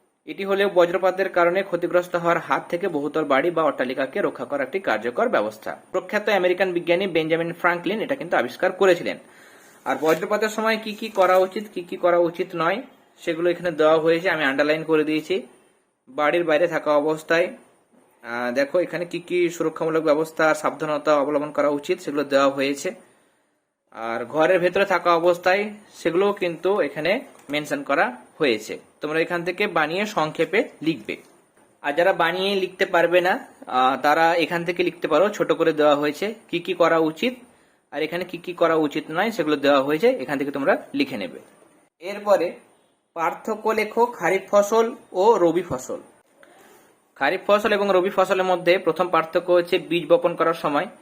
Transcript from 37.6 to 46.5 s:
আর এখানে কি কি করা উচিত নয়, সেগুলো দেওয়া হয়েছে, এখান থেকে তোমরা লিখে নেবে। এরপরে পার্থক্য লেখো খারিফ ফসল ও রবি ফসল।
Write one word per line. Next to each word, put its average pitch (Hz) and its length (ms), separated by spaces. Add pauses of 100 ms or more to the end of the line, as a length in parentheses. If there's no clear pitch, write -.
আর 147 100
এখানে 170 220
কি 175 140
কি 175 140
করা 170 220
উচিত 156 360
নয়, 190 200
সেগুলো 151 260
দেওয়া 139 260
হয়েছে, 156 260 (140)
এখান 143 160
থেকে 143 120
তোমরা 143 220 (220)
লিখে 135 220
নেবে। 85 220 (600)
এরপরে 196 480 (720)
পার্থক্য 208 520
লেখো 214 380
খারিফ 190 440
ফসল 214 360 (260)
ও 185 120 (180)
রবি 170 280
ফসল। 123 300 (1120)